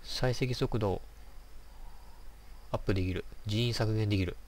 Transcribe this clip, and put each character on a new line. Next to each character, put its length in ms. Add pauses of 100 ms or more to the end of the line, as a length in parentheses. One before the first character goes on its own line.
採 260
石 220
速 240
度 240 (1700)
ア 40
ッ 20
プ 160
で 80
き 100
る。 140 (220)
人 180
員 80
削 220
減 120
で 100
き 60
る。 140 (100)